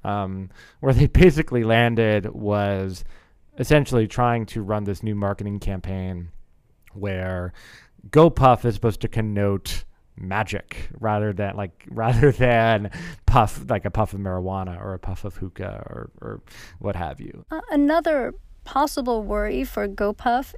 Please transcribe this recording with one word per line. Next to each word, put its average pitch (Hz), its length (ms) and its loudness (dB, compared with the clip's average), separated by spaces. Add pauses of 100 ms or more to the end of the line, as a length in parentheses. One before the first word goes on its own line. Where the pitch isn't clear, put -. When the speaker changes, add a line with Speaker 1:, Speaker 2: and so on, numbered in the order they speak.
Speaker 1:
Um, 95 460 -6 (300)
where 135 120 2
they 143 140 6
<laughs> - 180 8
basically 139 400 4
landed 113 680 4
was 101 720 -2 (540)
essentially 127 480 4
trying 117 400 0
to 110 160 -8
run 104 220 -2
this 98 180 -4
new 107 120 -4
marketing 101 460 -4
campaign 92 680 -6 (640)
where 92 600 -6 (580)
GoPuff 135 540 6
is 117 100 0
supposed - 260 -2
to 113 80 -4
connote 101 760 -2 (320)
magic 98 720 -6 (120)
rather 107 320 0
than, 98 240 -4
like, 98 300 -10
<laughs> - 40 -20
rather 117 420 4
than 113 580 2 (360)
puff, - 420 4
like 107 160 -2
a 101 60 -4
puff 107 220 -2
of 98 80 -8
marijuana 92 600 -6
or 98 140 -8
a 90 40 -10
puff - 260 -8
of 101 120 -10
hookah 95 500 -10
or, - 240 -14 (100)
or 107 220 -14 (380)
what 98 160 -6
have 76 240 -8
you. - 300 -16
Speaker 2:
Uh, 320 100 -8 (100)
another 302 640 2 (300)
possible 254 580 -2
worry 208 420 -4
for 208 240 -6
GoPuff 214 680 -2